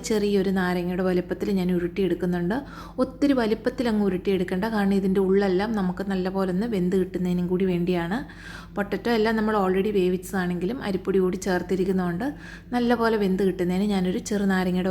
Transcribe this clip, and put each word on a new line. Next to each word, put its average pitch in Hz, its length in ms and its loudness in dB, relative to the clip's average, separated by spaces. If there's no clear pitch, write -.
ചെറിയൊരു 202 520 2
നാരങ്ങയുടെ 180 500 0
വലുപ്പത്തിൽ 180 480 -2
ഞാൻ 180 180 0
ഉരുട്ടിയെടുക്കുന്നുണ്ട്. 175 800 0
ഒത്തിരി 285 380 2
വലുപ്പത്തിൽ 226 500 0
അങ്ങ് 208 160 2
ഉരുട്ടിയെടുക്കണ്ട, 185 560 0
കാരണം 196 260 4
ഇതിൻ്റെ 196 260 2
ഉള്ളെല്ലാം 196 420 4
നമുക്ക് 180 220 -2
നല്ലപോലെ 185 420 -2
ഒന്ന് 214 200 0
വെന്ത് 180 260 2
കിട്ടുന്നതിനും 180 500 0
കൂടി 185 220 2
വേണ്ടിയാണ്. 175 460 0
പൊട്ടറ്റോ 202 320 -2
എല്ലാം 226 200 2
നമ്മൾ 214 220 0
already 190 280 2
വേവിച്ചതാണെങ്കിലും 180 800 -2
അരിപ്പൊടി 190 360 0
കൂടി 185 220 0
ചേർത്തിരിക്കുന്നതുകൊണ്ട് 185 840 -2
നല്ലപോലെ 233 500 2
വെന്ത് 190 240 2
കിട്ടുന്നതിന് 185 460 0
ഞാനൊരു 180 340 0
ചെറുനാരങ്ങയുടെ 185 640 0